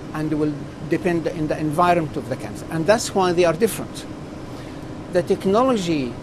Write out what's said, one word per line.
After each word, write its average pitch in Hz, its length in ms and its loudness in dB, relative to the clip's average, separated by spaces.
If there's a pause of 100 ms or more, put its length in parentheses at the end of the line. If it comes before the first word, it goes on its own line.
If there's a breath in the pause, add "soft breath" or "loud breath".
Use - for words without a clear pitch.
(140)
and 156 180 -2
will 151 220 2 (360)
depend 165 380 0
in 156 200 -2
the 156 100 -2
environment 165 600 2
of 123 120 -6
the 127 60 -4
cancer. - 340 -10
And 160 160 -2
that's 220 300 4
why 180 180 4
they 175 120 6
are 165 80 4
different. 180 520 -2 (1080 loud breath)
The 175 100 4
technology 190 1000 2